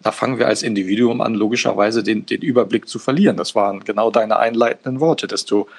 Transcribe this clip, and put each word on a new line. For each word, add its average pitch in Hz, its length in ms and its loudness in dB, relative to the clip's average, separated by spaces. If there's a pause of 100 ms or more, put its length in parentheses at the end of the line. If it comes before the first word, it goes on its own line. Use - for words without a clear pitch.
da 107 80 0
fangen 120 280 -2
wir 117 80 2
als 110 140 0
Individuum 117 600 0
an, 113 140 -2
logischerweise 107 680 0
den, 107 220 -2
den - 160 -4
Überblick 117 480 0
zu 117 100 -8
verlieren. 139 380 2
Das - 180 -4
waren 101 300 0
genau 107 260 0
deine 110 260 2
einleitenden 117 640 0
Worte, 160 280 0
dass - 180 -6
du, 101 220 0 (120)